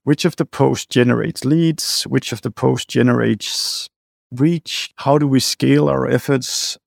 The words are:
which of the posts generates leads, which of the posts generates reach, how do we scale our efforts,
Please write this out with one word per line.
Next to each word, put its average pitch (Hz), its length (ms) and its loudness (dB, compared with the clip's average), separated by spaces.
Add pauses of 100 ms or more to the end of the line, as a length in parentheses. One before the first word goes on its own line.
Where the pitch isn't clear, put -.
which 147 220 2
of 165 100 0
the - 100 0
posts 135 400 0
generates 120 600 0
leads, 160 580 0
which - 300 -4
of 110 80 -12
the 117 100 -6
posts 127 340 0
generates 120 1040 -2 (420)
reach, 156 640 -2
how 143 200 2
do 147 100 2
we 135 120 4
scale 139 500 2
our 131 180 0
efforts, - 800 -2